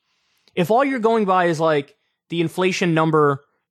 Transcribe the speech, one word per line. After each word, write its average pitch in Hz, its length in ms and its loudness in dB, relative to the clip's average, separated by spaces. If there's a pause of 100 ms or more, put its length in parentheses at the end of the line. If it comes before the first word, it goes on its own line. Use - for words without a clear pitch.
(540)
If 175 160 -2
all 240 140 2
you're 269 160 -4
going 226 240 0
by 185 220 0
is, 165 160 -2
like, 151 340 -2 (320)
the 170 140 -4
inflation 180 520 -2
number, 156 520 0 (260)